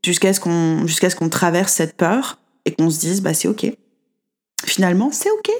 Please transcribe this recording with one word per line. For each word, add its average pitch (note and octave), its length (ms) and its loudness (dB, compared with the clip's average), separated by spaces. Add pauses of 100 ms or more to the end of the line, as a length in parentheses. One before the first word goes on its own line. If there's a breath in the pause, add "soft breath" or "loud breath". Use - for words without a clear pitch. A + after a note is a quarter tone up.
jusqu'à F#3 300 2
ce F#3+ 80 0
qu'on, E3 460 2
jusqu'à F3+ 240 2
ce F3+ 60 -6
qu'on E3 120 -2
traverse F3 460 0
cette D#3+ 220 -2
peur G#3+ 420 0 (260)
et - 80 -2
qu'on D#3+ 160 2
se D#3 100 0
dise, F3+ 220 -2
bah, E3+ 140 -2
c'est F3 140 -2
ok. G#3+ 220 -2 (920)
Finalement, F#3+ 480 0
c'est - 180 -2
ok. G#4+ 300 -2